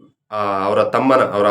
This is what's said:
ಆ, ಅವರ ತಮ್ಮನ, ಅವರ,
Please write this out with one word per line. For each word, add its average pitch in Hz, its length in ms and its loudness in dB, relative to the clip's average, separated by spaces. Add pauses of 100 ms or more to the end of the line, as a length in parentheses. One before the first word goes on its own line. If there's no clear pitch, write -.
(320)
ಆ, 101 340 -4
ಅವರ 107 180 0
ತಮ್ಮನ, 123 360 2
ಅವರ, 104 320 0